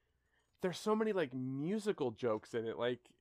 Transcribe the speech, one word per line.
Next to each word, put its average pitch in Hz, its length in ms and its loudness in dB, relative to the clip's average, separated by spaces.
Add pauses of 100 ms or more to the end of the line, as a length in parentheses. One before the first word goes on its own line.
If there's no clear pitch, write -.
(640)
there's 180 160 -2
so 220 160 0
many, 220 200 2
like, 147 180 2
musical 143 800 -2
jokes 110 440 0
in 113 120 0
it. 104 120 -4
Like, 120 200 0 (220)